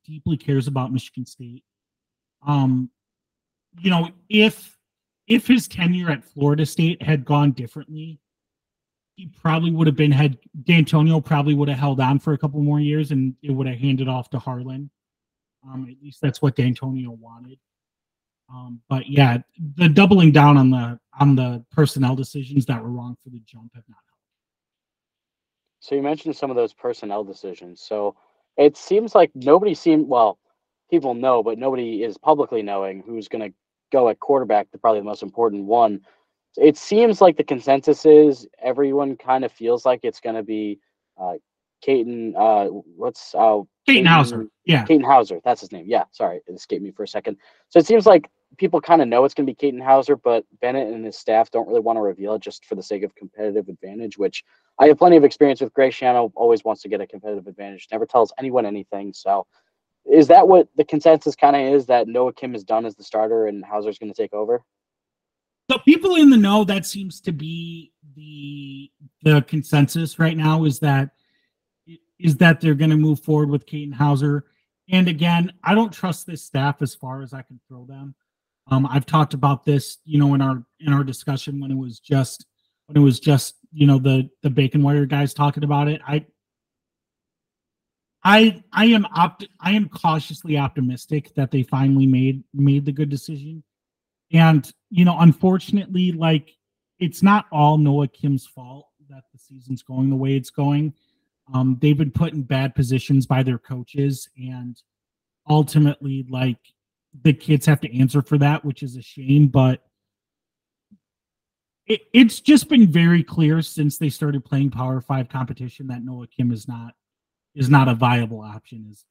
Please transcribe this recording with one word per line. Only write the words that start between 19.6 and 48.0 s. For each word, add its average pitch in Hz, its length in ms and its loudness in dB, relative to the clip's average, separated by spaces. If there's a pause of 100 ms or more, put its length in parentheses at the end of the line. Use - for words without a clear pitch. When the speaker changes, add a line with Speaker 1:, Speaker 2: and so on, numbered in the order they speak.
Speaker 1:
the 170 120 4
doubling 180 440 6
down 147 240 8
on 131 140 4
the, 120 280 -4 (220)
on 143 160 4
the 123 340 -6
personnel 135 460 0
decisions 135 500 -6
that 117 160 -6
were 117 80 -12
wrong 123 320 -12
for 131 80 -20
the 120 160 -20
jump 117 300 -20
have 113 120 -20
not 107 100 -20
helped. - 80 -20 (1700)
Speaker 2:
So - 160 -10
you 139 80 -4
mentioned 151 320 -6
some 135 160 -8
of 123 60 -10
those 117 180 -2
personnel 107 480 -8
decisions. 92 580 -18
So 104 360 -6 (400)
it 147 200 4
seems 208 380 -2
like 175 220 4
nobody 160 380 2
seemed, 156 340 0
well, 117 300 0 (520)
people 135 240 -2
know, 123 280 0
but 110 140 -6
nobody 120 460 -6
is 113 160 -8
publicly 143 440 -2
knowing 98 440 -10
who's 113 220 -14
gonna 107 220 -10 (420)
go 127 160 4
at 107 100 -2
quarterback, 113 540 -2
the, - 60 -20
probably 110 220 0
the 98 40 -10
most 104 180 -12
important 101 420 -4
one. 107 360 2 (560)
It 147 200 4
seems 214 440 0
like 175 160 6
the 151 80 -2
consensus 135 600 -2
is 151 440 6 (120)
everyone 135 560 -2
kind 131 280 -4
of 117 80 -8
feels 117 340 -4
like 123 160 2
it's 117 180 -8
gonna 113 220 -8
be, 104 380 -8 (400)
uh, 90 140 -8 (520)
Caden, 120 500 -2
uh, 104 320 2 (280)
what's, - 380 -10
uh, 107 280 2 (260)
Speaker 1:
Caden 240 160 4
Speaker 2:
Caden - 20 2
Speaker 1:
Hauser. 120 400 2 (180)
Yeah. 147 200 0
Speaker 2:
Caden 143 200 2
Hauser. 120 400 2
That's 120 160 -2
his - 120 -20
name. 90 140 -16
Yeah. 104 240 -2
Sorry. 90 360 -6
It 87 60 -16
escaped 87 300 -10
me 98 80 -12
for 104 140 -12
a 98 40 -10
second. 104 280 -10 (320)
So - 100 4
it 160 80 6
seems 220 180 4